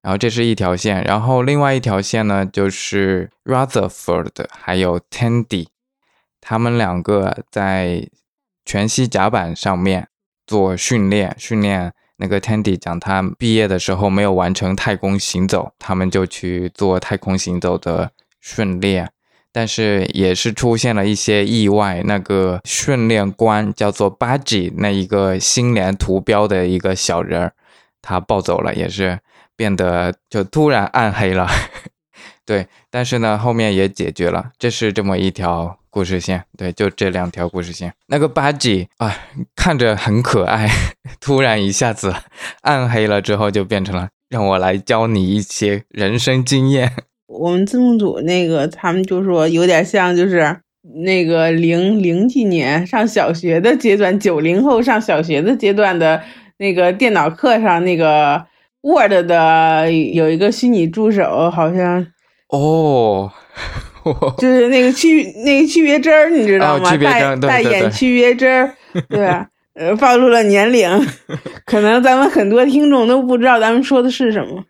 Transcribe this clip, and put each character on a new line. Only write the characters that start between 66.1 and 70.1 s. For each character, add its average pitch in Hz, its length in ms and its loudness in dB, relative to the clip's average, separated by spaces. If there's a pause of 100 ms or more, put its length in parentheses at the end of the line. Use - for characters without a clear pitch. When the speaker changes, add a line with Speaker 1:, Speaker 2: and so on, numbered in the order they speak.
Speaker 2:
儿， 311 160 6
你 294 180 2
知 196 120 4
道 147 180 2
吗？ - 100 0
Speaker 1:
哦， - 40 4
区 156 80 4
别 143 100 4 (100)
针， 135 220 0
Speaker 2:
戴-， 240 220 2
Speaker 1:
对， - 0 -
对， - 20 2
对。 240 80 2
Speaker 2:
戴 196 80 2
眼 214 100 2
区 254 240 0
别 247 200 4
针 254 180 2
儿， 262 220 0 (180)
Speaker 1:
<laughs> - 160 -6
Speaker 2:
对 202 180 0
吧？ 180 220 -2 (240)
呃， 180 240 -2
暴 247 220 4